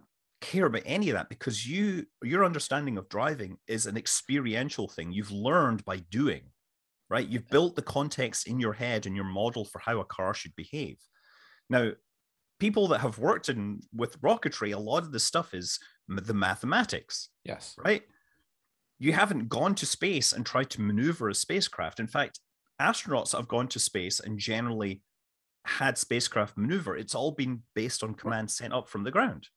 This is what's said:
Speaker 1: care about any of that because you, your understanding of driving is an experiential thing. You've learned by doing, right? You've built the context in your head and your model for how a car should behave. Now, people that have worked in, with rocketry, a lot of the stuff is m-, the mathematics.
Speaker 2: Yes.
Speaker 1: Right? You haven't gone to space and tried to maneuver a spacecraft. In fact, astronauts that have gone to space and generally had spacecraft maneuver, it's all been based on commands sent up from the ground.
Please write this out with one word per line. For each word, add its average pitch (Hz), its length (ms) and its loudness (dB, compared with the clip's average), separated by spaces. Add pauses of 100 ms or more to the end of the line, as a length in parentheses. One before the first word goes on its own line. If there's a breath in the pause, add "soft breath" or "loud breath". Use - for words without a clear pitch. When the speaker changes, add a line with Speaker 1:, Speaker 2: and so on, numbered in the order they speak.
(420)
Speaker 1:
care 185 260 2
about 117 180 0
any 185 240 2
of 117 60 4
that 87 140 -2
because 110 380 -6
you, 185 380 0 (180)
your 170 220 4
understanding 143 520 0
of 92 120 -8
driving 110 480 -2 (100)
is 113 180 0
an 101 120 -4
experiential 123 920 0
thing. 85 240 -8
You've 101 200 -4
learned 117 520 2
by 95 140 -4 (140)
doing, 110 320 0 (640)
right? 117 180 0
You've 113 220 -4
built 170 260 6
the 147 60 -4
context 135 640 -2
in 123 120 -2
your 110 140 2
head 113 320 -2
and 98 100 -4
your 98 100 -2
model 104 400 0
for - 140 -12
how 113 200 0
a 92 60 -2
car 95 280 -2
should 82 220 -10
behave. 82 420 -8 (720 soft breath)
Now, 123 220 2 (680)
people 208 300 4
that 151 120 4
have 113 180 -2
worked 170 300 2
in, 104 320 -2 (120)
with 117 280 -4
rocketry, 151 520 2
a 98 60 -4
lot 123 240 0
of 156 80 -12
the 127 80 -2
stuff - 340 0
is 90 260 -4 (300 soft breath)
m-, 95 140 -4
the 110 100 -2
mathematics. 107 960 0 (140)
Speaker 2:
Yes. - 340 -10
Speaker 1:
Right? - 260 2 (960)
You 143 140 4
haven't 156 360 2
gone 165 260 2
to - 100 -2
space 170 480 2
and 123 120 -4
tried 131 260 0
to 113 100 -4
maneuver 113 480 2
a 98 60 -2
spacecraft. - 640 -2
In 110 80 -4
fact, - 320 -2 (420)
astronauts 156 500 2
that - 60 0
have 117 100 -4
gone 120 220 2
to 117 100 -4
space 95 400 0
and 104 200 -6
generally 110 640 -2 (640)
had 131 320 2
spacecraft - 600 0
maneuver, 113 400 0
it's - 180 -6
all 135 160 0
been 127 300 -2 (140)
based 113 280 -2
on 110 120 -2
commands 110 400 -2
sent 120 180 -6
up 123 160 -2
from 101 140 -4
the 123 80 -2
ground. 202 460 0